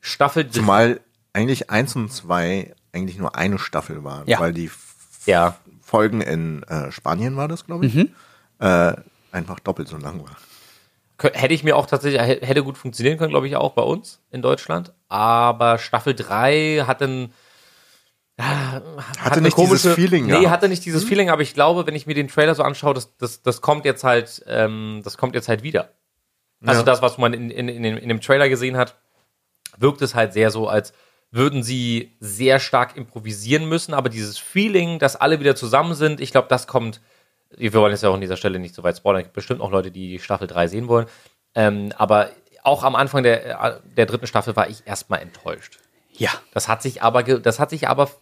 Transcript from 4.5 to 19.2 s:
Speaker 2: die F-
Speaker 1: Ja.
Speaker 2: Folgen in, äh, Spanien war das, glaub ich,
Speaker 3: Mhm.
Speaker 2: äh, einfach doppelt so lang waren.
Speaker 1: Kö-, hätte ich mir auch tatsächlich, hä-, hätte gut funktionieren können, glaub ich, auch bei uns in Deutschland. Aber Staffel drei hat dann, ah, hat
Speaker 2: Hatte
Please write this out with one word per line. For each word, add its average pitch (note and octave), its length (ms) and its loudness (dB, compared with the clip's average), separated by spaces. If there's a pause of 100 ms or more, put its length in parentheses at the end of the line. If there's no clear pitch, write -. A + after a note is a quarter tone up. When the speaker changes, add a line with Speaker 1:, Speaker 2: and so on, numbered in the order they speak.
Speaker 2:
die E2+ 140 -6
F- - 580 -20
Speaker 1:
Ja. F2 300 4 (260)
Speaker 2:
Folgen G#2+ 400 2
in, D#2+ 420 -4
äh, D2 280 -8
Spanien A2 460 -4
war C#3+ 100 -6
das, E3 180 -10
glaub E3+ 180 -6
ich, A#2+ 120 0
Speaker 3:
Mhm. F#3+ 180 2 (460)
Speaker 2:
äh, F2 340 4 (380)
einfach F2+ 280 -10
doppelt F2 300 -6
so D#2+ 80 -16
lang D2+ 260 -12
waren. C#2 120 -20 (840)
Speaker 1:
Kö-, - 160 2
hätte C3+ 200 0
ich D3+ 100 -2
mir D3+ 120 4
auch C#3+ 100 2
tatsächlich, C3+ 360 0
hä-, B2 240 0
hätte C3+ 180 2
gut C3+ 140 -10
funktionieren B2+ 400 -2
können, D#3 140 -2
glaub C#3+ 120 2
ich, C#3 140 -6
auch - 160 0
bei - 80 0
uns - 380 -4 (120)
in B2+ 100 -10
Deutschland. E3 520 -2 (160)
Aber A#2 680 2
Staffel A#2+ 360 -2
drei D3 720 0
hat C3 140 0
dann, B2+ 320 -4 (1040)
ah, C3+ 360 -4 (240)
hat - 220 -12
Speaker 2:
Hatte C3 140 0